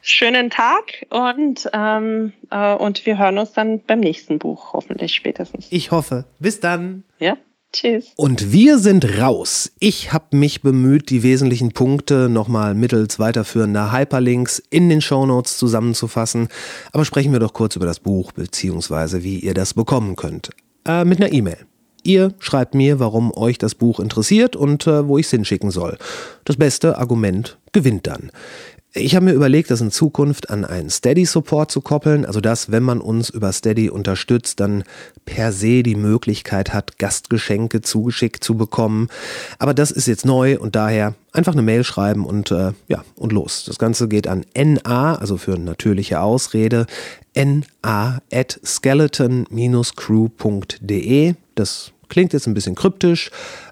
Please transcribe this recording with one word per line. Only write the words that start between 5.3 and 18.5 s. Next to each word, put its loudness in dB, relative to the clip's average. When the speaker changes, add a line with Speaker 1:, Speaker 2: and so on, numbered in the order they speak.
Speaker 2:
Ich -2
hoffe. -2
Bis -4
dann. -4
Speaker 1:
Ja, 0
tschüss. -2
Speaker 2:
Und 0
wir 8
sind 4
raus. 0
Ich -2
hab -2
mich 2
bemüht, 4
die 0
wesentlichen 2
Punkte 2
nochmal 0
mittels 0
weiterführender 0
Hyperlinks 0
in 4
den 4
Shownotes 0
zusammenzufassen. -2
Aber 2
sprechen 0
wir 2
doch 0
kurz -2
über -2
das -4
Buch, -2
beziehungsweise -6